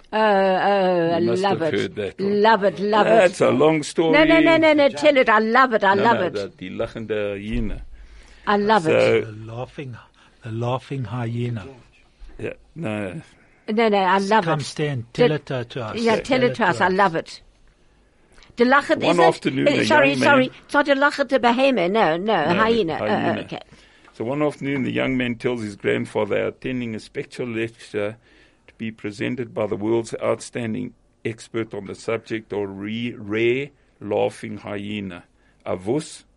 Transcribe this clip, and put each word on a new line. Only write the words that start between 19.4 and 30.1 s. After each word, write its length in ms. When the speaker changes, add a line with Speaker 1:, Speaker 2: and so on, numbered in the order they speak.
Speaker 1:
uh, 40
Speaker 2:
a 140
Speaker 1:
sorry, 240
Speaker 2:
young 140
Speaker 1:
sorry. 240
Speaker 2:
man 80
Speaker 1:
It's 80
not 160
a 60
lachende 460
behemoth. 500
No, 260
no, 360
Speaker 2:
No, 60
Speaker 1:
hyena. 380
Speaker 2:
hyena. 420
Speaker 1:
Uh, 60
okay. 140
Speaker 2:
So 120
one 180
afternoon, 400
the 80
young 240
man 200
tells 260
his 160
grandfather, 720
attending 460
a 60
spectral 480
lecture 680
to 100
be 140
presented 640
by 140
the 100
world's 440